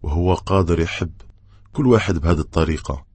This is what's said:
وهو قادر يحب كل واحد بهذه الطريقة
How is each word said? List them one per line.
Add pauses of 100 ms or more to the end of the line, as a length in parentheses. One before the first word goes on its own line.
وهو
قادر
يحب (520)
كل
واحد
بهذه
الطريقة